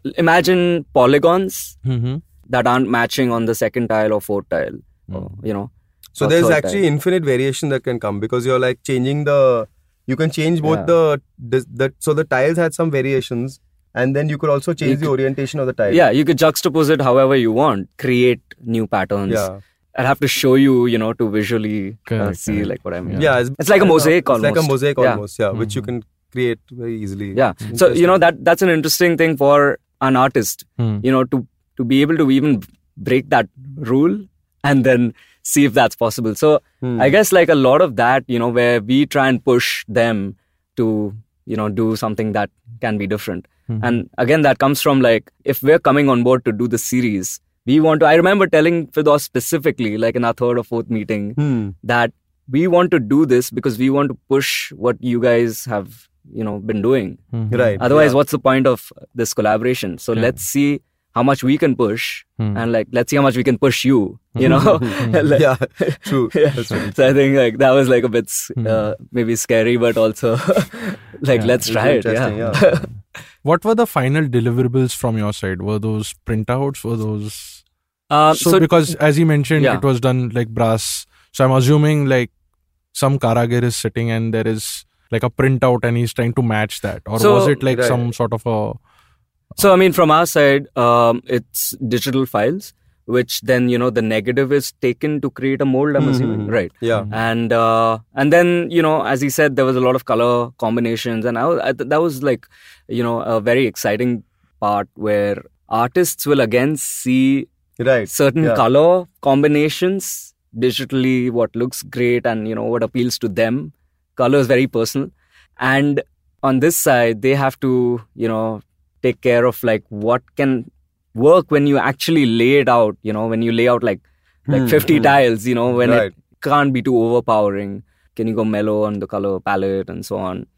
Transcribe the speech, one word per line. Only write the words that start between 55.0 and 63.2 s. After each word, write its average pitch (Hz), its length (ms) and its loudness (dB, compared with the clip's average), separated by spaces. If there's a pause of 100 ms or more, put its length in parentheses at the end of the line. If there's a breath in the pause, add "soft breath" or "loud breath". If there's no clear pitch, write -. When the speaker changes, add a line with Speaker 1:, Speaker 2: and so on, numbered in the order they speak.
Speaker 1:
guys 117 440 0
have, 110 420 -8 (260)
you 113 100 -8
know, 104 160 -8
been 107 220 -6
doing. 113 360 0 (160)
Speaker 2:
Mm-hmm. 113 220 -4
Speaker 3:
Right. 113 240 0
Speaker 1:
Otherwise, 143 320 4
Speaker 3:
Yeah. 127 40 0
Speaker 1:
what's 143 160 0
the 147 80 -2
point 131 280 2
of 123 240 -2 (240)
this 117 180 -4
collaboration? 107 680 -2
So - 140 -6
Speaker 2:
Yeah. 110 80 -2
Speaker 1:
let's 123 220 -2
see 143 380 -2 (340)
how 117 80 0
much 135 200 0
we 135 140 2
can 143 180 2
push, 113 480 -4 (140)
Speaker 2:
Hmm. 107 180 -2
Speaker 1:
and, 117 160 -4
like, 110 200 -2
let's 120 180 -2
see 143 80 0
how 143 60 2